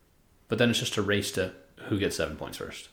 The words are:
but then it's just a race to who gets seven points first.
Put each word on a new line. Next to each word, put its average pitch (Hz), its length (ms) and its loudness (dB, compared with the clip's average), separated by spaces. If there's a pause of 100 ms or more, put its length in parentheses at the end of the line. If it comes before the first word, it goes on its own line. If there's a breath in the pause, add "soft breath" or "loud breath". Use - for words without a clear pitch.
(480)
but 113 100 0
then 120 120 6
it's 113 100 2
just - 160 -4
a 110 60 0
race 101 320 2
to 92 180 0 (360)
who 104 120 2
gets 92 160 0
seven 78 220 -2
points 69 200 -10
first. - 360 -12